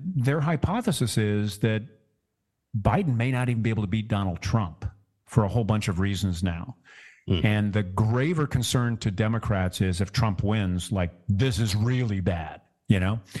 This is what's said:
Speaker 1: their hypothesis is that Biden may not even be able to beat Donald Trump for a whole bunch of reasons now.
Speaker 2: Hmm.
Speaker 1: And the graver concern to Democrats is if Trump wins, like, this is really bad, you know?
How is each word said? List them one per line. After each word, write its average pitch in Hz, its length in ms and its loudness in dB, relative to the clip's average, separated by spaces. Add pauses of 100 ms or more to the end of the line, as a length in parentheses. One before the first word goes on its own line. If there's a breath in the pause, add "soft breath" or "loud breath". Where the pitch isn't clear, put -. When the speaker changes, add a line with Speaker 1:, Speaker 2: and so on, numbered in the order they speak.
(160)
Speaker 1:
their 139 260 2
hypothesis 160 760 0
is 104 420 0
that 110 240 0 (920)
Biden 120 380 2
may 120 160 0
not 127 180 0
even 117 120 0
be 110 80 0
able 107 140 0
to 101 40 -2
beat 107 220 -2
Donald 98 320 -2
Trump 98 440 -2 (420)
for 110 180 4
a 95 40 0
whole 113 140 0
bunch 107 260 0
of 87 100 -2
reasons 95 440 0
now. 87 320 -4 (520 loud breath)
Speaker 2:
Hmm. 90 180 2
Speaker 1:
And 104 280 2
the 104 100 0
graver 120 640 0
concern 120 500 0
to 107 140 -2
Democrats 107 680 0
is 92 200 0
if 95 120 -4
Trump 107 300 0
wins, 98 480 0
like, 90 200 0 (180)
this 101 300 2
is 110 180 0
really 117 420 0
bad, 82 400 -2 (300)
you 101 100 4
know? 95 220 0 (180 loud breath)